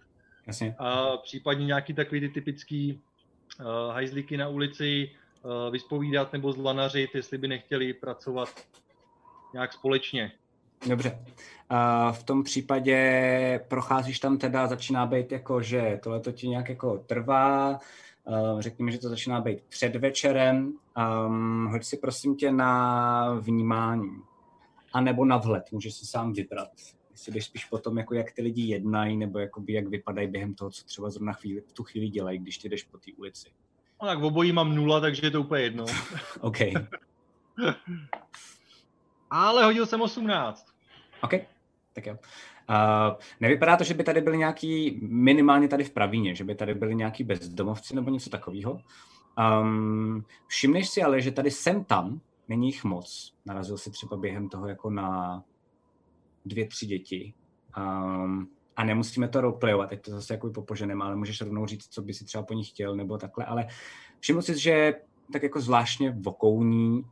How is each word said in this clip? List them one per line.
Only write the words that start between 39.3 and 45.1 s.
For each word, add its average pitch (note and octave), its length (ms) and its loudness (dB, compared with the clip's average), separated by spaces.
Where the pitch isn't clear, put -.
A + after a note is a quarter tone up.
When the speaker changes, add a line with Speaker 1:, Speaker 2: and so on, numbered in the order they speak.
Speaker 2:
hodil A3 200 6
jsem A3+ 160 -2
osmnáct. G#3 640 -2
Speaker 1:
OK, - 80 -2
tak - 120 -12
jo. G#2+ 120 -10
Eh, G#2+ 460 6
nevypadá D#3 380 6
to, F3+ 60 0
že D#3+ 100 0
by D#3 100 0
tady D#3+ 180 4
byli D#3+ 160 2
nějaký, D#3 640 0
minimálně C#3 640 8